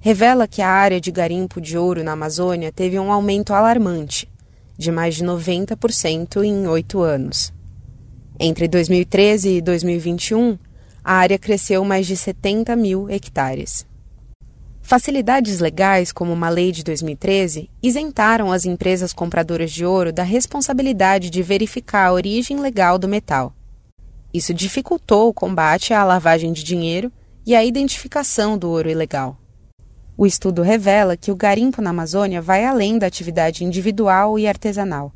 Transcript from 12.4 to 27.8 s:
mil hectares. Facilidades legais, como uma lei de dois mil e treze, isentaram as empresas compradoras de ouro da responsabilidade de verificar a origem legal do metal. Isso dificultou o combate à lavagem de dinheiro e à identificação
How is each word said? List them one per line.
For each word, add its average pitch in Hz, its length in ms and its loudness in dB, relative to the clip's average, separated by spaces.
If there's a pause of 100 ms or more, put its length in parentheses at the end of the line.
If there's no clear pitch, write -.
mil 202 340 0
hectares. 139 800 -6 (920)
Facilidades 247 800 0
legais, 180 500 2
como 170 220 -4
uma 170 160 -2
lei 175 240 0
de 160 100 -10
dois 156 180 -4
mil 156 120 -6
e - 20 -10
treze, 180 540 -2 (120)
isentaram 226 680 0
as 180 140 0
empresas 180 480 -2
compradoras 165 580 -4
de 165 140 -4
ouro 180 260 0
da 170 120 -2
responsabilidade 214 1080 0
de 175 120 -2
verificar 202 680 0
a 180 60 4
origem 214 460 -2
legal 190 400 2
do 185 80 -2
metal. 151 480 -2 (760)
Isso 175 220 -4
dificultou 220 760 0
o 220 60 2
combate 175 580 0
à 214 120 4
lavagem 165 500 4
de 156 100 -8
dinheiro 175 480 -2 (320)
e 233 120 2
à 226 100 6
identificação 247 960 -2